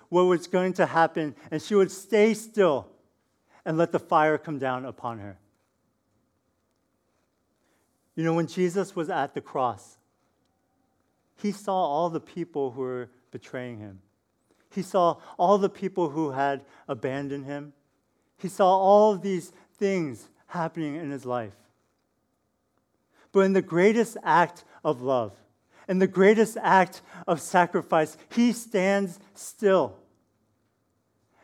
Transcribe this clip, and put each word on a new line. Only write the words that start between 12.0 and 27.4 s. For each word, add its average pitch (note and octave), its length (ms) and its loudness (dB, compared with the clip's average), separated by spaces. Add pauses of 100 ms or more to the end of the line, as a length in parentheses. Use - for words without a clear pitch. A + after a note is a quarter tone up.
the E3 120 -6
people D3 500 -8
who C3 120 -10
were B2+ 280 -8 (220)
betraying B2 460 -12
him. G2 220 -18 (720)
He G3 120 -8
saw F3 340 2 (220)
all G3 200 4
the F#3+ 120 0
people F3+ 400 -4
who D3+ 200 -4
had C#3 340 -4 (220)
abandoned C3+ 600 -8
him. C#3+ 260 -12 (640)
He F#3+ 120 -10
saw F#3 280 4
all G#3 360 6
of F3+ 100 -6
these F#3 300 -6 (240)
things F3 520 -4 (180)
happening D#3+ 480 -8
in D#3 160 -10
his C3 140 -12
life. A#2+ 300 -6 (1800)
But G3 100 2
in G3 120 4
the F#3+ 100 2
greatest G#3 600 2
act E3 400 2 (180)
of C#3 200 -2
love, B2 300 -2 (540)
in F#3 120 -2
the F#3 80 4
greatest G#3 560 4
act F#3 400 2 (240)
of E3 160 -2